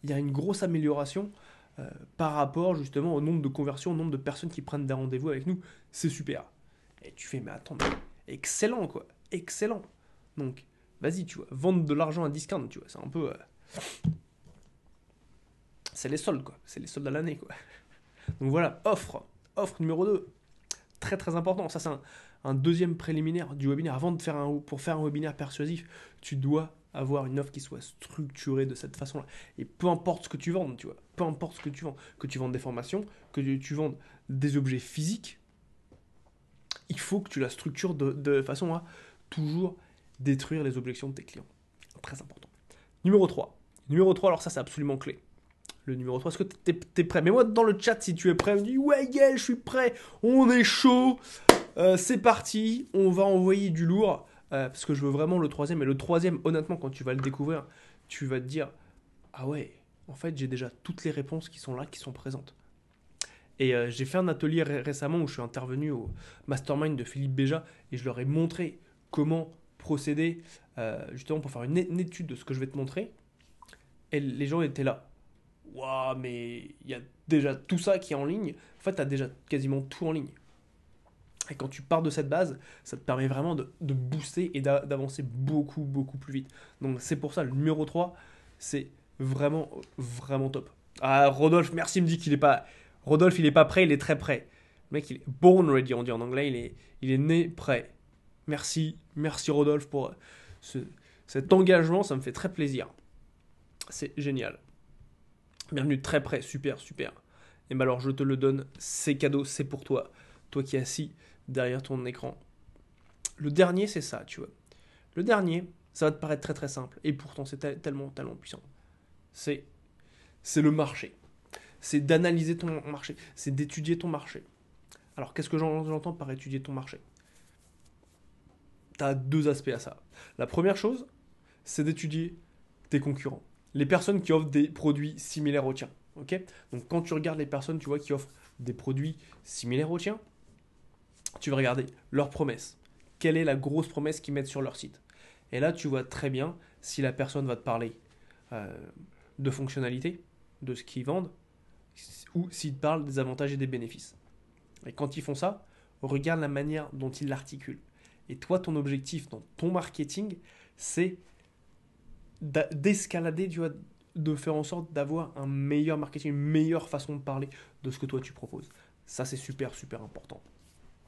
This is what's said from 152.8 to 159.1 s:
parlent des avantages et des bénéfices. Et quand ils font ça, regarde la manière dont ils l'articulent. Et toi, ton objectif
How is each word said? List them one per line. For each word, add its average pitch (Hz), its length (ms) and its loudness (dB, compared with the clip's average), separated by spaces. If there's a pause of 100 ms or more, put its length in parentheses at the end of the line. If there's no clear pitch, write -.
parlent 151 240 2
des 135 140 -4
avantages 135 340 -2
et 143 40 -4
des 135 100 -2
bénéfices. 120 500 -8 (720)
Et 123 60 -12
quand 139 240 -6
ils 156 60 -8
font 143 120 -6
ça, 190 320 -4 (340)
regarde 143 400 0
la 147 80 0
manière 147 440 -4
dont 135 180 -6
ils 139 180 -6
l'articulent. 135 520 -10 (480)
Et - 80 -12
toi, 175 220 0
ton 180 180 -4
objectif 139 520 -4